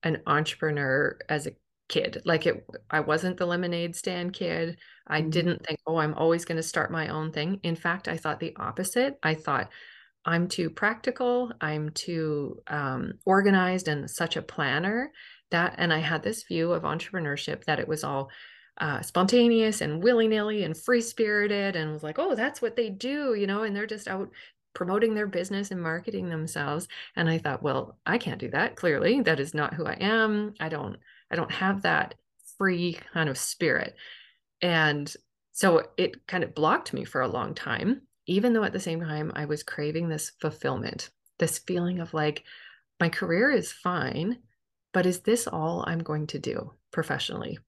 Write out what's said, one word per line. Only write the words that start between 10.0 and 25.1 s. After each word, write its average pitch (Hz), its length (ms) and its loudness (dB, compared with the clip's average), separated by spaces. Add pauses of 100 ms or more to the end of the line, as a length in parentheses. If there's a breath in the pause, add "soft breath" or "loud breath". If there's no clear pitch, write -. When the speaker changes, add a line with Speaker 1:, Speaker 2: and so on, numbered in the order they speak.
Speaker 1:
"I'm 170 220 2
too 170 220 -2
practical. 247 840 0 (100)
I'm 151 300 -2
too, 156 760 -4
um, 135 460 -2 (120)
organized 185 600 6
and 147 220 -2
such - 280 -2
a - 40 -4
planner." 185 680 -2 (400 loud breath)
That, - 260 2
and 170 160 2
I 156 60 2
had 160 240 -2
this 214 200 -4
view 170 280 0
of 165 120 0
entrepreneurship 151 840 -4
that - 140 2
it - 80 -2
was 151 160 -2
all, 135 280 -4 (480 loud breath)
uh, 147 220 -2
spontaneous 226 800 6
and 156 200 -2
willy-nilly 214 640 4
and 160 120 -2
free-spirited, 208 1000 2
and 156 180 -2
was 151 100 -8
like, 156 140 -4
"Oh, 330 180 2
that's 247 260 -2
what 233 140 -2
they 233 140 0
do," 254 460 -2
you 202 100 0
know, 202 180 0
and 208 120 -2
they're 208 100 -2
just 214 220 -8
out 190 240 -4 (420 loud breath)
promoting 214 400 2